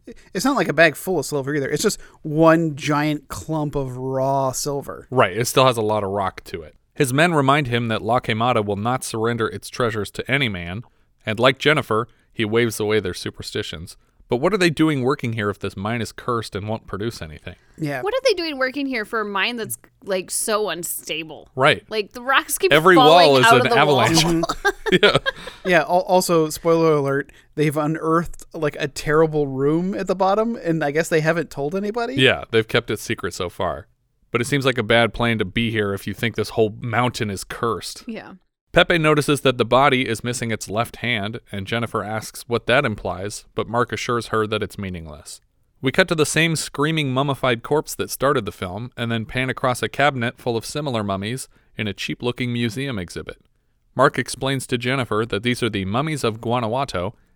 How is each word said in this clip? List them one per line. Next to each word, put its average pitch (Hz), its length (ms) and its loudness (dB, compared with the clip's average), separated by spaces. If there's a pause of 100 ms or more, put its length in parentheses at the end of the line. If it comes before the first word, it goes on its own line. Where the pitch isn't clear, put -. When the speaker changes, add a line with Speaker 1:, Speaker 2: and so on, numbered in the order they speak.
(340)
Speaker 1:
It's 190 100 -4
not 269 120 0
like 180 120 0
a 135 40 0
bag 156 240 4
full 185 220 -4
of 135 80 -2
silver 143 280 -4
either. 135 140 -2
It's 147 140 -2
just 208 180 -2 (220)
one 160 540 4
giant 147 520 -2
clump 147 460 -6
of 131 220 -6
raw 131 560 0
silver. 139 580 -8
Speaker 2:
Right, 110 260 4
it 120 100 -2
still 131 200 6
has 123 100 4
a 113 60 -2
lot 107 220 0
of 95 60 -2
rock 98 340 -4
to 82 180 -12
it. 76 120 -20 (200)
His 131 200 0
men 165 200 4
remind 139 340 2
him 120 200 -2
that 110 140 -2
La 113 180 2
Quemada 117 440 0
will 101 120 -4
not 120 280 -4
surrender 113 440 -2
its - 200 -12
treasures 110 440 -4
to - 180 -8
any 135 180 0
man, 92 340 -8 (420)
and 110 140 -4
like 131 200 4
Jennifer, 120 500 0 (240)
he 113 120 -4
waves 113 360 0
away 107 200 2
their 92 140 -4
superstitions. - 840 -10 (320)
But 123 80 0
what 160 160 0
are 208 60 0
they 175 120 2
doing 151 320 2
working 127 300 -2
here 104 180 -2
if 95 80 -6
this - 180 -8
mine 110 260 -4
is 101 100 -8
cursed - 420 -6
and 101 140 -6
won't 110 180 -6
produce 110 360 -8
anything? 76 340 -16 (220)
Speaker 1:
Yeah. 143 240 -6
Speaker 3:
What 415 120 -4
are 523 100 -2
they 480 100 4
doing 330 240 -6
working 262 280 -2
here 240 180 -4
for 226 160 -4
a 214 40 -2
mine 208 320 -2
that's, 220 200 -10 (280)
like, 185 260 -4
so 214 380 -2
unstable? 160 880 -8
Speaker 2:
Right. 131 320 4
Speaker 3:
Like, 214 240 -6
the 247 100 -12
rocks 269 360 2
keep 381 140 4
Speaker 2:
Every 160 220 8
Speaker 3:
falling 160 340 10
Speaker 2:
wall 135 100 8
is 127 80 6
Speaker 3:
out - 160 10
Speaker 2:
an - 40 2
Speaker 3:
of - 60 2
the - 60 6
Speaker 2:
avalanche. 147 460 4
Speaker 3:
wall. 170 100 2
Speaker 1:
Mm-hmm. 165 340 -2 (240)
Speaker 2:
<laughs> - 100 6
Yeah. - 160 6 (460)
Speaker 1:
Yeah, 175 180 4
al-, 175 180 2
also, 180 500 2
spoiler 165 440 2
alert, 139 360 -2 (240)
they've 151 220 0
unearthed, 160 760 -2
like, 151 260 -4
a 151 100 -4
terrible 156 580 2
room 156 480 0
at 190 140 -4
the 190 80 0
bottom, 208 400 2
and 165 280 -2
I 143 60 -2
guess 160 180 0
they 160 120 2
haven't 160 300 0
told 147 260 -6
anybody? 233 380 -4
Speaker 2:
Yeah, 120 360 4
they've 113 160 2
kept - 240 0
it 110 100 -4
secret 101 340 -6
so 90 140 -4
far. 82 380 -6 (460)
But 117 80 0
it 120 60 -2
seems 139 180 0
like 127 140 0
a 117 60 2
bad 117 280 4
plan 117 260 0
to 107 60 0
be 113 280 -2
here 104 200 0
if 98 140 -6
you 101 80 -6
think 113 220 -4
this - 140 -2
whole 110 300 0
mountain 117 500 -2
is 92 140 -8
cursed. - 640 -6
Speaker 3:
Yeah. 190 280 -12 (380)
Speaker 2:
Pepe 175 260 4
notices 151 420 2
that 127 180 2
the 117 60 4
body 127 440 4
is 113 160 -4
missing 120 280 -4
its - 160 -6
left 110 280 -4
hand, 113 440 -4 (100)
and 101 160 -8
Jennifer 117 380 -4
asks 107 440 -8
what 117 180 -2
that 135 180 2
implies, 101 600 -6 (120)
but 104 120 -2
Mark 117 240 -2
assures 117 360 -4
her 110 180 0
that 107 160 -2
it's 95 160 -10
meaningless. 85 640 -12 (400)
We 131 120 -2
cut 185 160 4
to 175 60 0
the 147 120 2
same 165 300 2
screaming 147 560 -2
mummified 131 520 0
corpse 151 320 -2
that 98 140 -4
started 135 340 0
the 87 80 -8
film, 101 440 -8
and 117 140 -4
then 113 140 -2
pan 131 260 -4
across 123 320 -2
a - 60 0
cabinet 135 500 0
full 117 180 -2
of 110 100 -6
similar 135 360 -4
mummies 101 460 -6 (280)
in 110 120 -4
a 98 60 -4
cheap-looking 123 580 -4
museum 120 460 -4
exhibit. 82 400 -10 (580)
Mark 131 240 4
explains 135 480 -4
to 127 100 0
Jennifer 120 500 -2
that 104 140 -4
these 123 220 0
are 113 40 2
the 101 160 -4
mummies 135 380 -4
of 113 180 -2
Guanajuato, 117 760 -4 (200)